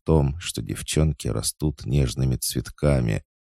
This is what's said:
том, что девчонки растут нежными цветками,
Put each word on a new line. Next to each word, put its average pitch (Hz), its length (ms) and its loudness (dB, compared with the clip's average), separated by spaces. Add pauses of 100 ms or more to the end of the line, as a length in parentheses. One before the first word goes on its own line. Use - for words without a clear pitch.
том, 76 340 2
что - 240 -8
девчонки 76 640 0
растут 58 560 -4
нежными 65 520 2
цветками, 62 880 -2 (320)